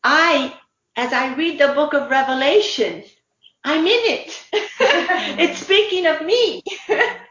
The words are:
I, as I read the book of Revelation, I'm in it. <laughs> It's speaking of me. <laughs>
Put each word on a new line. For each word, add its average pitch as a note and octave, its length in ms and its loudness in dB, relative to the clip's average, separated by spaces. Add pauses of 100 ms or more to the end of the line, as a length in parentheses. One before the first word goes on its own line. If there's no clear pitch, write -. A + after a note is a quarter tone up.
I, D4 560 2 (380)
as B3 160 -4
I C4 220 -2
read D#4+ 240 -4
the C#4+ 160 4
book D4 200 0
of C#4 160 0
Revelation, C4 920 0 (600)
I'm D#4 220 0
in A#4 160 2 (160)
it. - 340 -14
<laughs> G#4+ 180 -4 (640)
It's - 240 0
speaking F#4+ 460 0
of D#4 160 0
me. G#4+ 400 0 (260)
<laughs> G4+ 40 0 (380)